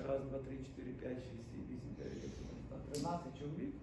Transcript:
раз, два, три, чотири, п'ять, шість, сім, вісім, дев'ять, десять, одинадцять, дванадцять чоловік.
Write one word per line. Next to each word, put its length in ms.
раз, 140
два, 180
три, 180
чотири, 340
п'ять, 260
шість, 340
сім, 180
вісім, 280
дев'ять, 240
десять, 180
одинадцять, 640
дванадцять 380
чоловік. 440